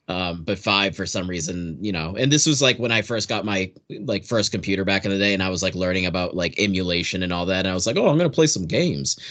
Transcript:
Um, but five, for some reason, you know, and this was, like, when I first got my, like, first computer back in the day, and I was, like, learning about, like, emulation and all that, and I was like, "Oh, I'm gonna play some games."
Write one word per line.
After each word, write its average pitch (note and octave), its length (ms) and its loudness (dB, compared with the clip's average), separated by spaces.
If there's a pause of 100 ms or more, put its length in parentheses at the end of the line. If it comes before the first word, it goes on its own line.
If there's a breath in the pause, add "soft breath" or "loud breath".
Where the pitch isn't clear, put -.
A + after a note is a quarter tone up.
Um, F2+ 360 -4
but F#2+ 160 -2
five, G2 360 4
for F#2+ 100 -4
some F2+ 240 -4
reason, E2+ 520 -4
you G#2 100 -2
know, E2 260 -4
and B2+ 140 2
this D3+ 140 4
was, C#3+ 160 2
like, B2+ 180 4
when A#2 140 0
I A2+ 80 2
first A2 280 -4
got G#2 160 -2
my, F#2+ 260 -2 (300)
like, G2+ 240 -4
first A2 260 0
computer F#2+ 340 -2
back G2 200 0
in G2+ 60 0
the G2 60 0
day, G2+ 160 2
and F#2+ 100 0
I F#2+ 60 -2
was, F#2 140 -4
like, F#2 120 -2
learning F#2 300 0
about, F2+ 300 -2
like, F2 240 -2
emulation F#2 640 0
and F2+ 100 -2
all F2 120 -2
that, F#2 140 2
and F#2+ 100 0
I F#2 40 0
was F#2 140 -2
like, B2 100 0
"Oh, A3 120 4
I'm D3 80 4
gonna E3+ 120 2
play D#3+ 180 4
some F#2+ 200 -2
games." D#3 500 -2 (140 loud breath)